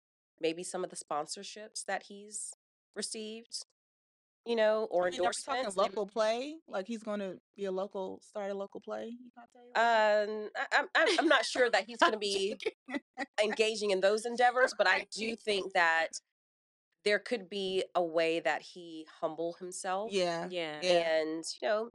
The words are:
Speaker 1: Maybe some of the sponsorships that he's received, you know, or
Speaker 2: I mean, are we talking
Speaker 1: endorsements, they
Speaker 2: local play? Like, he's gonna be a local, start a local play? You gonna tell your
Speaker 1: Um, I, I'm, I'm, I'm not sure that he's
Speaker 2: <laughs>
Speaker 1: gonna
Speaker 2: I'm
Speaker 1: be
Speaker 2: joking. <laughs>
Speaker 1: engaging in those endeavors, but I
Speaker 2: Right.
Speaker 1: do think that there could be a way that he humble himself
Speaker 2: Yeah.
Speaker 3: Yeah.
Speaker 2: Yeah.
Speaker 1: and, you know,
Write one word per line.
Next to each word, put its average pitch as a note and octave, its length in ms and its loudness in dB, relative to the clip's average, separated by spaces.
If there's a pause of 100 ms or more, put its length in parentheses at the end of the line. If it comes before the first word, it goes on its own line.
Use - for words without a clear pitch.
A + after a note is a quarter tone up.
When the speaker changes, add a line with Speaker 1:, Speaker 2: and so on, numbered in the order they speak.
(400)
Speaker 1:
Maybe E3 240 -2
some F3+ 200 -6
of F3 80 -6
the F3 40 -16
sponsorships G3 880 -8
that G3 180 -4
he's G#3 500 -12 (420)
received, A3 720 -8 (800)
you A#3 100 -2
know, A3 360 4
or F3+ 160 2
Speaker 2:
I - 40 0
mean, F3+ 100 -6
are - 80 2
we - 40 0
talking C4 260 -4
Speaker 1:
endorsements, G#3+ 160 -4
they F#3 60 2
Speaker 2:
local G3+ 260 0
play? A#3 500 -2 (100)
Like, G3 200 -6
he's A3 160 -6
gonna G#3 320 -6 (200)
be G3+ 100 -8
a F#3+ 60 -4
local, F#3+ 500 -6
start G3+ 300 -8
a - 40 -4
local G3+ 260 -10
play? G#3+ 260 -10
You A#3+ 280 -14
gonna A#3+ 180 -20
tell G#3+ 760 4
your G#3+ 160 -6
Speaker 1:
Um, G#3 120 -10
I, C4 100 -2 (140)
I'm, C#4+ 160 0
I'm, F4+ 260 6
I'm D4+ 60 2
not C4+ 180 6
sure B3 240 4
that G#3 160 4
he's A#3 120 -12
Speaker 2:
<laughs> - 20 -14
Speaker 1:
gonna A#3 140 6
Speaker 2:
I'm G#3+ 60 -4
Speaker 1:
be G3 360 -2 (320)
Speaker 2:
joking. C4 140 -6 (160)
<laughs> B3+ 260 -2
Speaker 1:
engaging G#3+ 480 2
in F#3+ 100 4
those G#3 240 4
endeavors, A#3+ 520 4
but G3 100 4
I F#3+ 100 6
Speaker 2:
Right. F#3+ 140 -6
Speaker 1:
do A3+ 240 -4
think G3 380 -2
that E3 460 2 (840)
there G#3 160 4
could G3 300 -6
be F#3+ 340 -2 (120)
a F3 80 4
way E3 380 2
that D#3 200 -2
he E3 460 -16 (140)
humble E3 320 -4
himself F#3 580 -6
Speaker 2:
Yeah. F3 400 -2
Speaker 3:
Yeah. D#3 320 -6
Speaker 2:
Yeah. E3+ 380 2
Speaker 1:
and, D#3+ 220 -4 (180)
you B3 60 -2
know, A3+ 280 -2